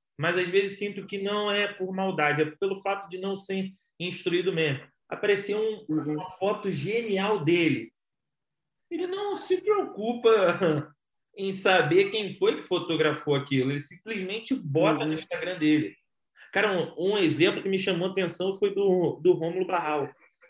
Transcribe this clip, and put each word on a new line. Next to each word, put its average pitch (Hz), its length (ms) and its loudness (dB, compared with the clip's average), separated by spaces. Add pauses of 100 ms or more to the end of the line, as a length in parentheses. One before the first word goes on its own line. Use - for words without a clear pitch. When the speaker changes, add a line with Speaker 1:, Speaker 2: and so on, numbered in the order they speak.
(180)
Speaker 1:
mas 170 180 0
às 180 120 0
vezes 196 300 0
sinto 202 280 -6
que 202 120 -8
não 208 320 -2
é 202 160 0
por 190 260 -6
maldade, 156 500 0
é 151 40 2
pelo 196 360 -4
fato 196 260 -4
de 185 100 -12
não 196 180 -4
ser 190 360 -6 (260)
instruído 175 540 -2
mesmo. 156 340 -2 (220)
Apareceu 202 500 -2
um, 214 340 -2
Speaker 2:
Uhum. 151 220 -2
Speaker 1:
uma 147 180 -6
foto 202 380 -2
genial 196 720 -2
dele. 156 480 2 (1000)
Ele 349 180 -4
não 403 260 -4
se 359 260 -2
preocupa 247 680 0
<laughs> 170 640 2 (420)
em 196 160 -4
saber 190 580 4
quem 202 240 -4
foi 226 220 2
que - 60 -10
fotografou 151 720 0
aquilo, 135 380 0
ele 143 80 -4
simplesmente 208 760 -8
bota 165 480 2
Speaker 2:
Uhum. 151 60 -2
Speaker 1:
no 156 60 0
Instagram 170 440 -6
dele. 151 380 2 (560)
Cara, 202 200 2
um, 175 400 -2
um 214 60 0
exemplo 165 440 4
que 196 60 -4
me 190 100 2
chamou 185 300 0
a - 40 -6
atenção 185 420 -2
foi 196 200 0
do, 180 480 2
do 180 100 8
Rômulo 175 340 -2
Barral. 151 420 0 (420)